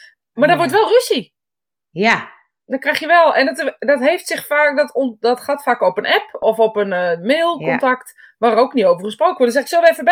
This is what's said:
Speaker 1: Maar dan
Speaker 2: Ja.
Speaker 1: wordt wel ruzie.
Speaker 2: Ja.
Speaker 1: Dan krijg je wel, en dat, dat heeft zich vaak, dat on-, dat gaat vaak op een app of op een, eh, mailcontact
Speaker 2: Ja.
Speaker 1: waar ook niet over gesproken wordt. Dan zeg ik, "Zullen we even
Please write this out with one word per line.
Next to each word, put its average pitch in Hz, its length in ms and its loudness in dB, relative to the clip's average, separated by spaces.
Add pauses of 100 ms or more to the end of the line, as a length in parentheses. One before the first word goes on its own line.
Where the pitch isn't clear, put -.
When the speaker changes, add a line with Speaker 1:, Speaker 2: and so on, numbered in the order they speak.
(320)
Speaker 1:
Maar 269 160 0
dan 339 100 2
Speaker 2:
Ja. 339 80 0
Speaker 1:
wordt 269 60 -4
wel 415 220 2
ruzie. 453 420 0 (540)
Speaker 2:
Ja. 196 400 0 (360)
Speaker 1:
Dan 262 140 -8
krijg 285 200 -4
je 302 80 -8
wel, 330 280 4
en 269 100 2
dat, 277 340 -6
dat 254 200 0
heeft 302 280 -2
zich - 200 -8
vaak, 294 300 0
dat 294 160 -2
on-, 262 260 -4
dat 240 220 0
gaat 285 220 -6
vaak 240 180 -2
op 185 160 0
een 196 80 -6
app - 340 -2
of 220 200 0
op 220 160 2
een, 202 180 -2
eh, 180 260 -2
mailcontact 269 960 -2
Speaker 2:
Ja. - 220 -20
Speaker 1:
waar 220 200 2
ook 254 160 2
niet 226 120 0
over 175 200 2
gesproken 294 320 -2
wordt. 240 160 2
Dan 226 80 2
zeg - 0 -
ik, - 60 -10
"Zullen 339 180 0
we 330 60 8
even 311 200 -6